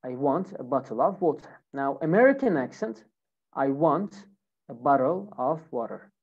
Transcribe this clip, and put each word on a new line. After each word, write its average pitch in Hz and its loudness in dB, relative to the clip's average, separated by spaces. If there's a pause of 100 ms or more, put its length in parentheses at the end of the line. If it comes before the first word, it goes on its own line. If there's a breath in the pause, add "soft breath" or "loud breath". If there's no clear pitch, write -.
I 127 -10
want 143 -2
a - -10
bottle 123 -2
of 190 2
water. - -2 (140)
Now, 139 -2
American 240 4
accent, - -6 (480)
I 139 0
want 151 0 (440)
a 143 -14
bottle 143 0
of 147 -2 (100)
water. - -8 (120)